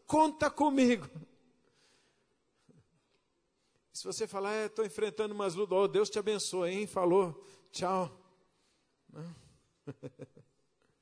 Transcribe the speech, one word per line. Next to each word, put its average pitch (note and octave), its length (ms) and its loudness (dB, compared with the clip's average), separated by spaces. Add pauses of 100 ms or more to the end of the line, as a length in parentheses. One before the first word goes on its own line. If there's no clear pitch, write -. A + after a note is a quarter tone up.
conta D4+ 440 2
comigo." C4 580 2 (2750)
Se - 120 -14
você F#3+ 220 -8
falar, G3 260 -6
"É, G#3+ 160 -4
tô G#3+ 160 -4
enfrentando G#3 480 -4
umas G3+ 220 -4
lutas", F#3 240 0
"Ó, G3 80 6
Deus G3 240 2
te - 80 -4
abençoe, F#3+ 520 -2
hein?" G3+ 160 -2
Falou, F3+ 560 2 (280)
"Tchau." F#3 400 -2 (1000)
Né? E3 260 -16 (520)
<laughs> - 580 -18 (580)